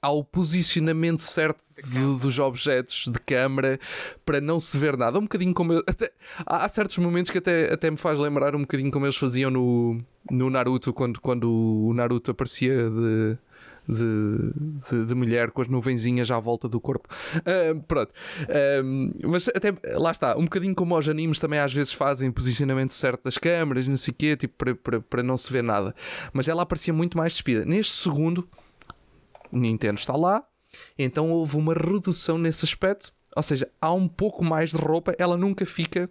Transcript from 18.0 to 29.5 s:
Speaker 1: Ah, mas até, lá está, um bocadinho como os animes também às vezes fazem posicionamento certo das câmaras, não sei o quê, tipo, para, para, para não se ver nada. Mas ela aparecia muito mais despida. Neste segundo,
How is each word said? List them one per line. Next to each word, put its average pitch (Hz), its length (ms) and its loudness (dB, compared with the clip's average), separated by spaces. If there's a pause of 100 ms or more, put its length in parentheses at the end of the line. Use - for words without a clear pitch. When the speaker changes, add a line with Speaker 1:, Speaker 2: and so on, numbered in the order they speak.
Speaker 1:
Ah, 139 340 2 (440)
mas 175 220 0
até, 202 260 0 (240)
lá 165 140 2
está, 127 240 0
um 160 80 2
bocadinho 185 320 -2
como 175 200 0
os 151 120 0
animes 156 320 0
também 151 180 0
às 143 140 0
vezes 139 200 0
fazem 135 380 0
posicionamento 131 640 0
certo 123 300 0
das 131 120 -4
câmaras, 147 520 0
não 139 80 2
sei 131 160 -2
o - 20 -6
quê, 151 220 2
tipo, - 200 -6
para, 123 200 -2
para, 117 240 -2
para 123 240 -4
não 127 120 0
se - 160 -4
ver 127 120 0
nada. 104 280 0 (400)
Mas 131 140 0
ela 165 160 0
aparecia 175 320 -2
muito 170 240 0
mais 165 140 0
despida. 113 320 0
Neste 202 300 0
segundo, 170 540 0 (1040)